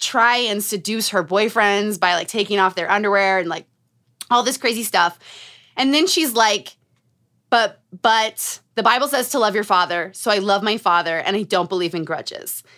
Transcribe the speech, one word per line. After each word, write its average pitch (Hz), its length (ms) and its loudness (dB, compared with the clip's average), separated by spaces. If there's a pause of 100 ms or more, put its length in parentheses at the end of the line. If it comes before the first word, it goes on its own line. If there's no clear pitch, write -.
try 240 380 2
and 208 260 -2
seduce 214 460 -4
her 190 120 0
boyfriends 208 800 0
by, 180 140 2
like, 170 140 -2
taking 202 300 -2
off 190 160 2
their 175 160 -4
underwear 196 480 2
and, 170 100 -2
like, 170 180 -8 (640)
all 247 140 4
this 262 160 -2
crazy 233 240 -2
stuff. 175 360 0 (580)
And 269 160 2
then 311 140 4
she's 320 260 0
like, 220 440 0 (760)
"But, 233 300 2 (200)
but 220 600 -2 (160)
the 226 80 0
Bible 254 240 2
says 262 220 -2
to 285 100 -2
love 214 160 2
your 208 80 -2
father, 175 500 0
so - 160 -2
I 208 80 2
love 196 240 0
my 220 160 -2
father, 170 400 0
and 190 180 -2
I 214 60 -2
don't 180 260 0
believe 180 280 -2
in 160 80 -4
grudges." - 580 -10 (160)